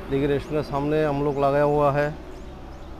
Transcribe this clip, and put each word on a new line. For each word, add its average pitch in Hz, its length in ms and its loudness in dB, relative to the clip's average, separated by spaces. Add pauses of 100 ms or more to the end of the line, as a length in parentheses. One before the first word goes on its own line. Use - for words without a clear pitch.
देखिए, 139 240 0
रेस्टोरेंट 143 380 0
के - 60 -10
सामने 147 320 0
हम 143 200 0
लोग 143 160 0
लगाया 139 240 4
हुआ 147 280 4
है 147 160 2 (920)